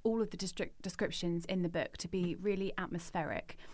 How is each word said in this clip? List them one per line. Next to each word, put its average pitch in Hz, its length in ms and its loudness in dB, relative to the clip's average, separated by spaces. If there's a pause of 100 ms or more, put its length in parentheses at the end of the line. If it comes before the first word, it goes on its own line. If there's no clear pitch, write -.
all 226 180 4
of 208 100 2
the 180 60 -6
district - 460 -4
descriptions 170 600 0
in 185 180 2
the 175 60 4
book 165 300 0
to 175 100 -4
be 180 320 2
really 196 360 2
atmospheric, - 800 -2 (180)